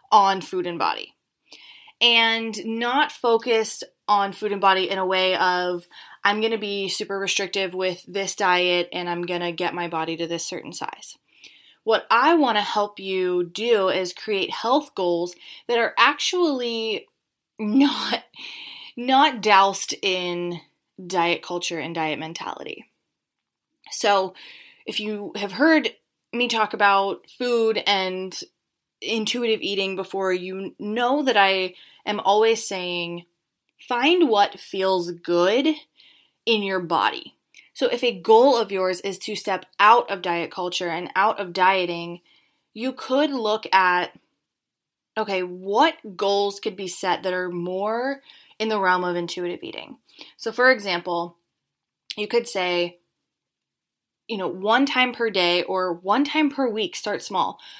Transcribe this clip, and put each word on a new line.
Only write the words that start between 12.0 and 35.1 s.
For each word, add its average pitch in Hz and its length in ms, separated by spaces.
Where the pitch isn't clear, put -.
I 254 240
wanna 240 300
help 208 360
you 185 440
do 196 460
is 180 220
create 202 380
health 277 460
goals 175 400
that 240 100
are 233 220
actually 247 1080
not, 254 640
not 262 440
doused 196 600
in 175 580
diet 170 340
culture 175 380
and 160 160
diet 156 240
mentality. - 720
So 196 440
if - 140
you 208 380
have 196 160
heard 294 420
me 240 160
talk 220 240
about 196 560
food 226 580
and 185 500
intuitive 220 600
eating 190 340
before, 190 380
you 185 440
know 247 460
that 240 140
I 190 380
am 202 140
always 220 480
saying, 175 580
"Find 294 400
what 202 320
feels 190 520